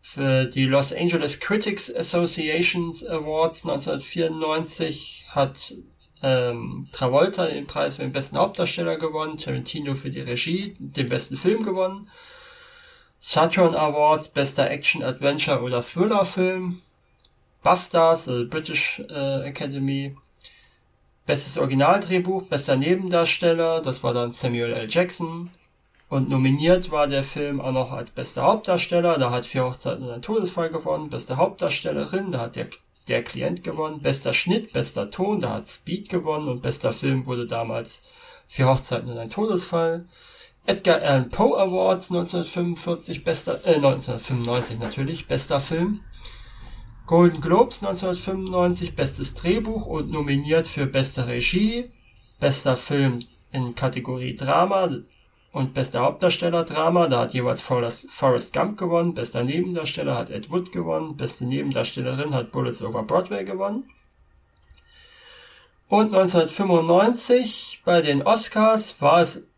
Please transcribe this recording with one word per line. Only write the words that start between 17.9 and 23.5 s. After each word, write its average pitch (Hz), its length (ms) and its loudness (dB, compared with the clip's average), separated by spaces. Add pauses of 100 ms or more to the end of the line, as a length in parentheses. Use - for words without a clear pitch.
also 120 200 -2
British, - 600 -2
äh, 139 360 -2
Academy, 139 680 -4 (1120)
bestes 143 300 0
Originaldrehbuch, 175 840 2
bester 139 340 0
Nebendarsteller, 165 1040 2